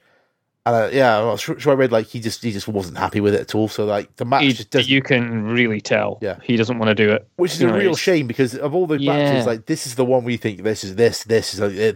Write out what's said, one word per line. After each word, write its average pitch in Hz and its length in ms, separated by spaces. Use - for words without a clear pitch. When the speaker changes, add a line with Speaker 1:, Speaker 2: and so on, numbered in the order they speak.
Speaker 1:
And, 120 80
uh, 110 160
yeah, 123 280
I'm 110 60
not 107 140
sure, - 200
sure 143 140
I - 20
read, 131 160
like, 113 160
he 123 120
just, 110 240
he 117 80
just 98 160
wasn't 95 300
happy 101 240
with 101 140
it - 60
at - 120
all. 107 140
So, 107 180
like, 104 300
the 120 100
match 135 160
Speaker 2:
He, 139 120
Speaker 1:
just - 180
doesn't 127 180
Speaker 2:
you 135 140
can 117 420
really 113 340
tell 104 440
Speaker 1:
Yeah. 95 180
Speaker 2:
he 123 160
doesn't 117 220
wanna 110 160
do 104 160
it. - 240
Speaker 1:
Which 175 180
is 160 80
Speaker 2:
You - 60
Speaker 1:
a - 40
Speaker 2:
know, 185 60
Speaker 1:
real 196 140
Speaker 2:
it's 151 80
Speaker 1:
shame 165 260
because 120 300
of 139 180
all 180 140
the 151 120
Speaker 2:
Yeah. 139 140
Speaker 1:
matches, 143 320
like, 117 220
this 160 180
is 127 80
the 127 120
one 127 180
we 120 140
think 95 260
this 107 200
is, 95 120
this, 113 280
this 110 300
is, 92 80
uh, 104 340